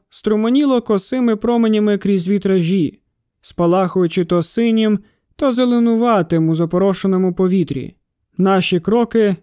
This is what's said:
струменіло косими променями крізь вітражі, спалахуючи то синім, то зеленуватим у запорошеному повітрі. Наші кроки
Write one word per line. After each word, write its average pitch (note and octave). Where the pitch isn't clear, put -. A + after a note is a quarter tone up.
струменіло A#3+
косими A#3
променями G#3+
крізь F#3+
вітражі, F#3+
спалахуючи F3
то E3+
синім, A3
то C#4
зеленуватим A#3
у D#3+
запорошеному F#3
повітрі. F3+
Наші F#3
кроки G#3+